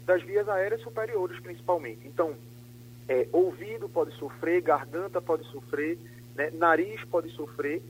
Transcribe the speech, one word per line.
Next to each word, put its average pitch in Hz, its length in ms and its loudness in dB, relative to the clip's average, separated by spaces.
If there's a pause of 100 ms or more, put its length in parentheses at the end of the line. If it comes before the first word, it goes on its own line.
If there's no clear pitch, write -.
das 175 180 4
vias 202 260 0
aéreas 208 340 0
superiores, 220 580 -4
principalmente. 151 680 -2
Então, 147 280 0 (760)
é, 127 240 4
ouvido 185 560 2
pode 156 280 0
sofrer, 165 440 0
garganta 151 600 0
pode 156 240 0
sofrer, 147 540 -4 (360)
né, 147 180 -2
nariz 170 520 4
pode 165 260 0
sofrer 143 600 -4